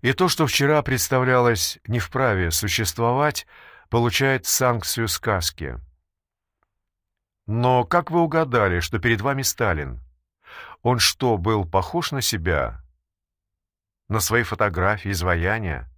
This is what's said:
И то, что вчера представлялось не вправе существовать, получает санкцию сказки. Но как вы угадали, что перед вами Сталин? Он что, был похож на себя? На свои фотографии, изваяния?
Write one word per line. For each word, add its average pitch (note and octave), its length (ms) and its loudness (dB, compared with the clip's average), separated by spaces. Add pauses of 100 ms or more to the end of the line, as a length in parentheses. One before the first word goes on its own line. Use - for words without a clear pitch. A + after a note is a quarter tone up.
И B2 120 0
то, F3+ 160 2
что D#3 180 2
вчера C#3+ 360 2
представлялось B2+ 1040 2
не A#2 140 -2
вправе G2+ 500 0
существовать, A#2 960 -2 (420)
получает B2 580 2
санкцию A#2+ 640 0
сказки. E2 720 -4 (1700)
Но B2 380 2
как - 260 0
вы E3+ 100 2
угадали, B2 600 2
что G#2 180 -4
перед A2+ 220 0
вами C3+ 220 -2
Сталин? D2 580 -2 (840)
Он B2 160 2
что, A#2 400 0
был G#2 260 0
похож F#2+ 480 -2
на C#3 80 -4
себя? D#2+ 640 -2 (1200)
На G#2 120 -2
свои A#2 220 2
фотографии, G2+ 680 0
изваяния? F2+ 880 -2